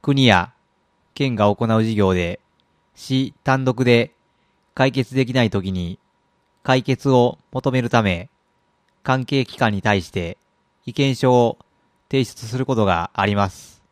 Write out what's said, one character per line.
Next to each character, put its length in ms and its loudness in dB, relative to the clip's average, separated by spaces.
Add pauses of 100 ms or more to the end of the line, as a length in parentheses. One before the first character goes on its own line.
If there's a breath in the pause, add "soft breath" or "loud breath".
国 240 2
や 260 4 (600)
県 220 -4
が 200 2
行 100 -4
う 180 2
事 100 -2
業 220 2
で、 240 -4 (560)
市 480 -6
単 200 0
独 220 0
で 260 2 (640)
解 180 0
決 220 -4
で 140 0
き 60 -8
な 100 2
い 80 0
と 100 -2
き 100 -6
に、 280 -6 (640)
解 180 2
決 300 -2
を 260 2 (140)
求 200 -4
め 100 0
る 80 -4
た 120 2
め、 280 -2 (760)
関 220 -2
係 200 -2
機 120 -20
関 160 0
に 100 -6
対 180 0
し 80 -14
て 280 -8 (500)
意 60 -12
見 200 0
書 200 2
を 260 2 (500)
提 160 0
出 220 -16
す 100 -8
る 80 -4
こ 100 -2
と 100 2
が 280 -2
あ 100 -2
り 120 0
ま 140 0
す。 420 -20